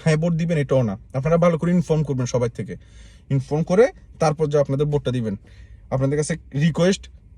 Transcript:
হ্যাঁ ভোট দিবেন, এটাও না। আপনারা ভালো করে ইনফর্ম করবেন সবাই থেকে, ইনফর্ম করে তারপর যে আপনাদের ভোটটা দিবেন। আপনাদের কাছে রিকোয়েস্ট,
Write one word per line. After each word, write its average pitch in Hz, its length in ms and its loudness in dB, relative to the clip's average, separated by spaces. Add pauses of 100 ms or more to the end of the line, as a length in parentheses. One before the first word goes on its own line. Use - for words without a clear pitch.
হ্যাঁ 156 120 4
ভোট 170 160 0
দিবেন, 165 260 -2
এটাও 135 240 2
না। 104 160 -2 (160)
আপনারা 143 220 0
ভালো 170 220 2
করে 170 140 0
ইনফর্ম 160 300 2
করবেন 131 240 -2
সবাই 120 240 -2
থেকে, 92 260 -10 (540)
ইনফর্ম 139 320 -2
করে 214 300 4 (260)
তারপর 156 280 0
যে 147 120 0
আপনাদের 143 280 0
ভোটটা 143 240 -2
দিবেন। 113 260 -4 (540)
আপনাদের 135 280 0
কাছে 151 180 -4 (180)
রিকোয়েস্ট, 170 560 0 (260)